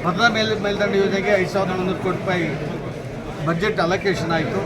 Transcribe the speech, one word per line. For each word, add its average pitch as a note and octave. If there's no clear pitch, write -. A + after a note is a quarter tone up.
ಭದ್ರಾ F3
ಮೇಲ್-, A3
ಮೇಲ್ದಂಡ G3
ಯೋಜನೆಗೆ F#3+
ಐದು F3
ಸಾವಿರದ F#3+
ಏಳ್ನೂರು F3+
ಕೋಟಿ F3+
ರೂಪಾಯಿ F3+
ಬಜೆಟ್ E3+
ಅಲೋಕೇಶನ್ F3
ಆಯಿತು. F3